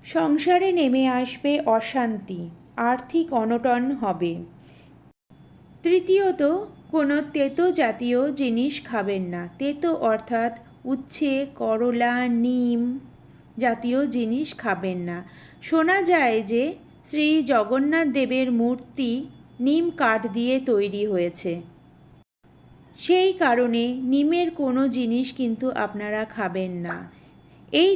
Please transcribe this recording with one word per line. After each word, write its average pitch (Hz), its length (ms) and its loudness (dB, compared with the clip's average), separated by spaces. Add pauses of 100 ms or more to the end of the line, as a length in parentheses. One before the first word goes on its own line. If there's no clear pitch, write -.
সংসারে 330 680 2
নেমে 262 400 2
আসবে 254 400 -2 (160)
অশান্তি, 226 720 -2 (420)
আর্থিক 254 520 0
অনটন 233 480 2 (160)
হবে। 180 340 -2 (1500)
তৃতীয়ত, 370 640 2 (480)
কোনো 294 260 2 (140)
তেতো 277 420 0
জাতীয় 240 480 0 (140)
জিনিস 262 400 0 (100)
খাবেন 202 440 -4
না। 175 140 -8 (140)
তেতো 285 320 -2 (160)
অর্থাৎ 226 480 0 (320)
উচ্ছে, 269 480 -2 (220)
করলা, 240 600 0 (240)
নিম 240 420 2 (760)
জাতীয় 240 420 0 (100)
জিনিস 240 460 -2
খাবেন 185 460 -4
না। 175 160 -6 (440)
শোনা 330 400 2
যায় 285 400 4
যে 233 200 0 (420)
শ্রী 302 240 0 (160)
জগন্নাথ 269 680 2
দেবের 262 420 0
মূর্তি 240 580 -2 (500)
নিম 302 240 2 (120)
কাঠ 226 240 2 (120)
দিয়ে 240 220 0 (100)
তৈরি 202 420 0
হয়েছে, 175 460 -2 (1500)
সেই 370 360 4
কারণে 240 480 2 (240)
নিমের 311 480 2
কোনো 262 360 0
জিনিস 247 420 0
কিন্তু 240 340 -2 (120)
আপনারা 208 500 -4
খাবেন 185 520 -4
না। 170 160 -6 (760)
এই 359 240 4